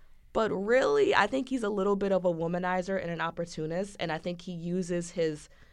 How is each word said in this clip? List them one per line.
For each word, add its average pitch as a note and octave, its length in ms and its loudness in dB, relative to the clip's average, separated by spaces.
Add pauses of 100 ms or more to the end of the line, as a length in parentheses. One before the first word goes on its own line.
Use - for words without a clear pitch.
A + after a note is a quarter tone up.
(320)
But A3 200 2
really, A3+ 640 4
I G3+ 120 6
think C4 220 -2
he's B3+ 160 -2
a G3+ 60 0
little G3+ 260 2
bit G3 160 0
of F#3 120 2
a F3+ 80 4
womanizer F3+ 680 -2
and E3+ 100 -6
an E3 100 -6
opportunist. E3+ 800 -6
And E3 140 -4
I D#3+ 60 -4
think F3 240 -6
he F#3 100 -10
uses F3 600 -2
his, D#3 360 -2 (240)